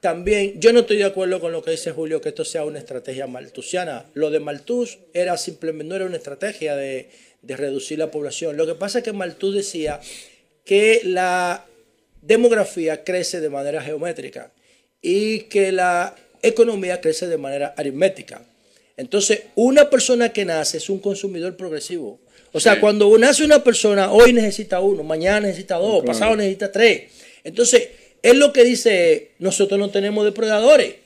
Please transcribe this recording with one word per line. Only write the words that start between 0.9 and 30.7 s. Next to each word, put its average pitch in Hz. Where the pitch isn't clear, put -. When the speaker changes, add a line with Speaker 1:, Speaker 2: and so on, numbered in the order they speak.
Speaker 1:
de 202
acuerdo 190
con 165
lo 165
que 160
dice 160
Julio, 156
que 156
esto 151
sea 160
una 151
estrategia 131
malthusiana. 127
Lo 151
de 151
Malthus 147
era 175
simplemente, 160
no 185
era 190
una 180
estrategia 151
de, 135
de 131
reducir 139
la 156
población. 147
Lo 156
que 165
pasa 202
es 233
que 220
Malthus 196
decía 156
que 214
la 180
demografía 185
crece 180
de 156
manera 143
geométrica 139
y 208
que 196
la 180
economía 220
crece 160
de 165
manera 143
aritmética. -
Entonces, 196
una 269
persona 240
que 208
nace 160
es 156
un 196
consumidor 190
progresivo. 160
O 165
sea, 214
Speaker 2:
Sí. 208
Speaker 1:
cuando 208
nace 277
una 294
persona, 202
hoy 240
necesita 208
uno, 190
mañana 180
necesita 190
dos, 196
Speaker 3:
Claro. -
Speaker 1:
pasado 226
necesita 196
tres. 208
Entonces, 233
él 247
lo 285
que 262
dice 196
es, -
"Nosotros 196
no 202
tenemos 208
depredadores". 220